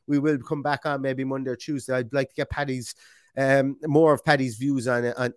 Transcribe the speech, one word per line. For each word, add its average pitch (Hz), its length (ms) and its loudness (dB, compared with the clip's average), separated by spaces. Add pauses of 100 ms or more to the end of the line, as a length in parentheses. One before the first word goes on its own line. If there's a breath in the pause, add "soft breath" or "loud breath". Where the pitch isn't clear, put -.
we 143 140 0
will 147 180 2
come 143 240 -6
back 143 240 -2
on 143 160 -2
maybe 135 220 -4
Monday 135 280 -4
or 123 40 -4
Tuesday. 131 400 -4
I'd 127 180 -4
like 139 160 0
to - 60 -20
get 143 140 -4
Paddy's 131 460 -6 (420 soft breath)
um, 135 460 2
more 156 300 6
of 127 100 0
Paddy's 135 320 2
views 131 320 -2
on, 120 260 0
on, 123 240 -2